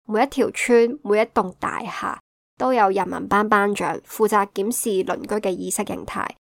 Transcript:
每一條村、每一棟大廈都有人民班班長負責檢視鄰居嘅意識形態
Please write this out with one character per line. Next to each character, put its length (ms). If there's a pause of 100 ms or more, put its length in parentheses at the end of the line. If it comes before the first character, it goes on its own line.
每 180
一 20
條 240
村、 540
每 160
一 60
棟 340
大 180
廈 380 (420)
都 140
有 180
人 180
民 200
班 200
班 240
長 280
負 260
責 220
檢 260
視 160 (140)
鄰 160
居 160
嘅 140
意 200
識 140
形 200
態 240 (180)